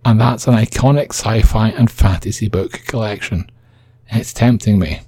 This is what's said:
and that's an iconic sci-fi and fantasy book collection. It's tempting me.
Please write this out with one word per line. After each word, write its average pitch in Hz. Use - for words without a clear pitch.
and 110
that's 120
an 123
iconic 135
sci-fi 110
and 117
fantasy 95
book 98
collection. 104
It's -
tempting 107
me. 80